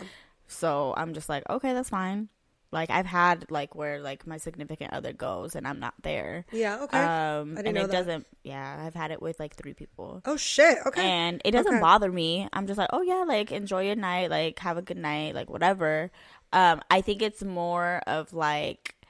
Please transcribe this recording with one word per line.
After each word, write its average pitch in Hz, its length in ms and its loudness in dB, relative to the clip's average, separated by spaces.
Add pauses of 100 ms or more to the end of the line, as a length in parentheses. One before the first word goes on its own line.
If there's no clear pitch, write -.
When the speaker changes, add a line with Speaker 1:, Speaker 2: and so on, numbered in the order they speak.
(480)
Speaker 1:
So 143 500 -2
I'm 165 160 -4
just 156 160 -10
like, 143 180 -4
"Okay, 262 260 -2
that's 254 180 -4
fine." 196 380 -4 (420)
Like, 160 180 -2
I've 185 160 2
had, 175 460 2
like, 147 240 -4
where, 147 260 -6
like, 139 240 -10
my 160 120 -10
significant 151 560 -10
other 127 200 -8
goes 123 420 -6
and 135 120 -6
I'm 143 120 -8
not 120 220 -8
there. 147 500 -6
Speaker 2:
Yeah, 220 340 -2
okay. - 120 -2
Speaker 1:
Um, 156 560 0
Speaker 2:
I 160 80 -8
didn't 202 60 -4
Speaker 1:
and 214 80 -2
Speaker 2:
know - 80 0
Speaker 1:
it 196 80 -2
Speaker 2:
that. 180 140 0
Speaker 1:
doesn't, 165 220 -6 (160)
yeah, 139 400 -10
I've 160 120 -10
had 160 160 -6
it - 100 -8
with, 165 180 -8
like, 151 160 -10
three - 200 -14
people. 147 500 -14
Speaker 2:
Oh, 294 120 -2
shit. 294 500 6
Okay. 269 200 -2
Speaker 1:
And 175 380 2
it 208 60 4
doesn't 339 240 4
Speaker 2:
Okay. 185 60 4
Speaker 1:
bother 185 300 8
me. 175 400 0
I'm 196 140 -2
just 202 140 -4
like, 185 120 2
"Oh, 349 120 2
yeah, 359 240 2
like, 214 240 0
enjoy 196 340 -2
your 208 100 0
night. 180 360 0
Like, 160 260 0
have 175 200 -2
a 175 40 -4
good 185 160 -8
night. 151 380 -4
Like, - 160 -8
whatever." 170 580 2 (420)
Um, 175 380 6
I 190 120 8
think 208 200 -2
it's 214 220 -2
more 175 640 -2
of, 151 260 -4
like, 151 600 -2 (140)